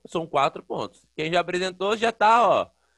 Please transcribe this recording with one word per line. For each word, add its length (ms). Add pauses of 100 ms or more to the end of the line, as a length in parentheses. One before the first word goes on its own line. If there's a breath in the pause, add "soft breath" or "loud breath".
são 180
quatro 380
pontos. 420 (100)
Quem 160
já 100
apresentou 560
já 160
tá, 340
ó. 220 (280)